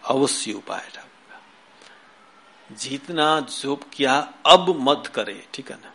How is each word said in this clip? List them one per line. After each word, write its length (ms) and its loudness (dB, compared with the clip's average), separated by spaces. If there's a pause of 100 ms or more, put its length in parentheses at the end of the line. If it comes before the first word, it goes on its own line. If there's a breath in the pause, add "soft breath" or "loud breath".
अवश्य 480 0
उपाय 280 -10
है 100 -18
ठाकुर 420 -20
का। 80 -20 (1400 loud breath)
जितना 640 0
जप 400 -6 (120)
किया, 400 0 (140)
अब 340 8
मत 340 0
करे, 400 -6
ठीक 160 -14
है 60 -14
ना? 180 -20